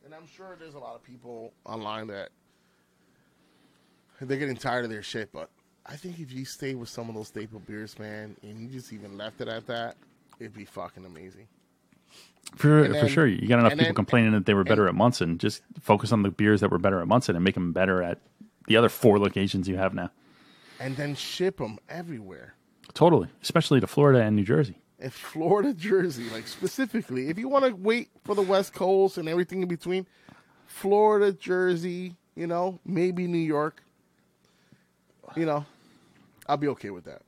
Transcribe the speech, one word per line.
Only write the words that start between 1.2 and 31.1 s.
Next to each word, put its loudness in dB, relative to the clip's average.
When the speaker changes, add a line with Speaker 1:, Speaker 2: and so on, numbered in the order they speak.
Speaker 1:
online -10
that -12
they're -4
getting -4
tired -4
of -8
their -12
shit, -10
but -14
I -18
think -16
if -16
you -12
stay -10
with -12
some -12
of -12
those -12
staple -14
beers, -14
man, -14
and -18
you -14
just -16
even -18
left -12
it -8
at -10
that, -8
it'd -16
be -16
fucking -16
amazing. -20
Speaker 2:
For, 6
Speaker 1:
And 2
Speaker 2:
for 0
Speaker 1:
then, 2
Speaker 2:
sure. 4
You 0
got 4
enough 6
Speaker 1:
and -2
Speaker 2:
people 4
Speaker 1:
then, -4
Speaker 2:
complaining 2
that 2
they 4
were 4
better 4
Speaker 1:
and 2
Speaker 2:
at -2
Munson. 2
Just -4
focus 2
on 4
the 2
beers 4
that 2
were 0
better 2
at -4
Munson 2
and 0
make 4
'em -2
better 2
at -4
the 4
other 8
four 6
locations 0
you -2
have 0
now. -6
Speaker 1:
And -8
then -6
ship -6
'em -8
everywhere. -14
Speaker 2:
Totally. 4
Especially 2
to -2
Florida 6
and 2
New 2
Jersey. 0
Speaker 1:
In -12
Florida, -2
<laughs> -
Jersey, -2
like, -10
specifically. -4
If -6
you -8
wanna 2
wait -2
for -4
the 2
West 0
Coast 2
and -6
everything -2
in -2
between, -4
Florida, 4